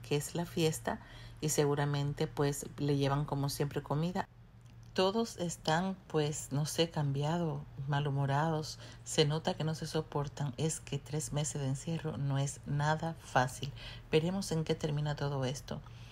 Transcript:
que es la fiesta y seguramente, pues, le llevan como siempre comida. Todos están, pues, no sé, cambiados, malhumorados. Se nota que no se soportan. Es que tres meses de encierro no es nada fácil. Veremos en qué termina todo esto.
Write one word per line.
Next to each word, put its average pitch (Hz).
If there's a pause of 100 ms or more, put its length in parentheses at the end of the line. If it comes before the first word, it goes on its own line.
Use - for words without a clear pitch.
que -
es 147
la 175
fiesta 160 (400)
y 156
seguramente, 143
pues, 143 (120)
le 143
llevan 139
como 139
siempre 143
comida. 156 (680)
Todos 202
están, 175 (120)
pues, 151
no 147
sé, 165
cambiados, 147 (260)
malhumorados. 143 (240)
Se -
nota 160
que -
no 156
se 160
soportan. 147
Es 156
que -
tres 151
meses 151
de 135
encierro 156
no 139
es 139
nada 156
fácil. 135 (380)
Veremos 180
en 160
qué 160
termina 147
todo 143
esto. 135 (320)